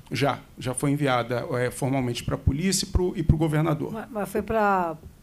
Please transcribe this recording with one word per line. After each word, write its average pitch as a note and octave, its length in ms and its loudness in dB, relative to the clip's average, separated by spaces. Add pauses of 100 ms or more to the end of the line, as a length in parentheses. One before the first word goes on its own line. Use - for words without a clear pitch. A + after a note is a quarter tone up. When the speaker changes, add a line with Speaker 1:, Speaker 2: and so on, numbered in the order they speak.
Speaker 1:
Já, B2 300 0 (180)
já B2+ 160 -4
foi D3 160 0
enviada, B2 640 2
é, B2 180 0
formalmente B2+ 540 -2
pra C#3 120 -4
polícia F3+ 500 0
e - 20 -6
pro, F#3 280 0
e F3 60 0
pro D#3 140 2
governador. D#3 560 2
Speaker 2:
Mas, A3 180 -8
mas G3+ 180 -4
foi G#3+ 140 -2
pra, G3 540 2 (260)